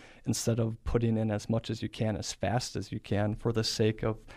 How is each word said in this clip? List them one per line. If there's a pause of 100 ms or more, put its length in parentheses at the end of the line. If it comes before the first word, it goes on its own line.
(260)
instead
of
putting
in
as
much
as
you
can
as
fast
as
you
can
for
the
sake
of (200)